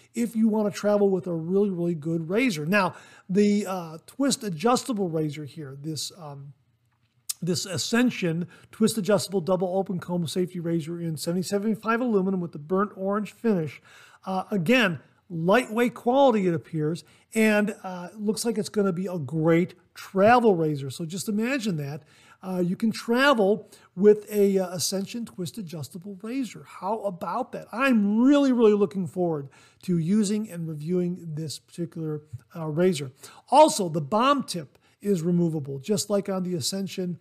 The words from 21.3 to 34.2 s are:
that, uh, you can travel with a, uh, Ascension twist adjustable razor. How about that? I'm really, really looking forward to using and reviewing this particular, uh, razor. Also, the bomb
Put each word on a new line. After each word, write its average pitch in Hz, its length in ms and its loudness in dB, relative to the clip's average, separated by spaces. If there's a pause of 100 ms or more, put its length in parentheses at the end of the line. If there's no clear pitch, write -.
that, 147 280 -8 (420)
uh, 185 140 -4
you 180 160 0
can 220 160 0
travel 233 760 2 (280)
with 208 340 6
a, 202 280 4
uh, 185 100 -2
Ascension 190 580 -4
twist - 320 -10
adjustable 175 640 -12
razor. 220 420 -6 (160)
How 208 200 -4
about 202 520 -4
that? 160 200 -10
I'm 220 500 2
really, 277 300 6
really 226 220 6
looking 196 320 0
forward 156 420 -2 (340)
to 180 160 0
using 208 520 0
and 170 180 -8
reviewing 170 680 -4
this 151 240 -8
particular, 160 640 -8 (320)
uh, 165 120 -10
razor. 156 440 0 (380)
Also, 277 400 6
the 165 120 -4
bomb 233 440 2